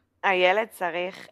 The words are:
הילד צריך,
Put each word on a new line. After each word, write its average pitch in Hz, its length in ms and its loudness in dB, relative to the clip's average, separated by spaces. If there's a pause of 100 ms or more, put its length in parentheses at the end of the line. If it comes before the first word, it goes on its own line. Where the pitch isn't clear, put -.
(220)
הילד 190 460 2
צריך, 180 640 -8